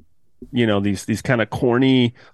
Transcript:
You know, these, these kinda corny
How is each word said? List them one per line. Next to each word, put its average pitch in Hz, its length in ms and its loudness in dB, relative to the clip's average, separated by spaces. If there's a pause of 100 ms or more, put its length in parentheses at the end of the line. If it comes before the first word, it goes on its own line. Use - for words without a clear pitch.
(520)
You 120 160 0
know, 101 120 2
these, 101 260 -4
these 110 160 -4
kinda 117 240 0
corny 127 680 0 (200)